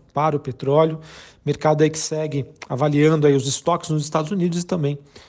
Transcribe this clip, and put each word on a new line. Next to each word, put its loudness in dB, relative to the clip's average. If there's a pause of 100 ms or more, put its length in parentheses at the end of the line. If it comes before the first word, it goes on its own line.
(140)
para 0
o -2
petróleo. 0 (460)
Mercado 2
aí 4
que -4
segue -2 (220)
avaliando 2
aí 6
os 0
estoques -2
nos -2
Estados -2
Unidos -2
e -10
também -4 (300)